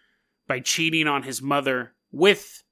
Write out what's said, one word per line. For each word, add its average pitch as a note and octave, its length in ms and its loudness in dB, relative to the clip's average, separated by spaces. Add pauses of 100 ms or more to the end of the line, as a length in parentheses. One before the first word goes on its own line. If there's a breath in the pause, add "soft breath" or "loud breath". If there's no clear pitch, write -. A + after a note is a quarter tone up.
(480)
by C3 120 -4
cheating D#3+ 480 0
on C#3 160 0
his C3 180 -8
mother C3+ 520 -2 (180)
with - 600 2